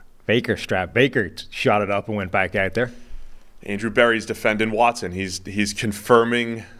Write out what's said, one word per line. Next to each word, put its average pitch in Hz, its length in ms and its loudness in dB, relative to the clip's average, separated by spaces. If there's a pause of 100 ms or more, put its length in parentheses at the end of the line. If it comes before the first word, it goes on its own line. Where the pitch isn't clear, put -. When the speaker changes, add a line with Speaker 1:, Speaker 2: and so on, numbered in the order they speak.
(260)
Speaker 1:
Baker 113 320 0
strapped, 92 360 -4
Baker 123 360 2
t-, - 220 -14
shot 104 300 2
it 101 100 -2
up 101 160 -2
and 107 100 -4
went 95 140 -6
back 95 240 0
out 95 180 0
there. 120 180 -2 (720)
Speaker 2:
Andrew 104 260 -4
Berry's 113 360 4
defending 110 460 0
Watson. 117 400 0
He's, 92 340 -6
he's 101 280 -2
confirming 117 920 2 (160)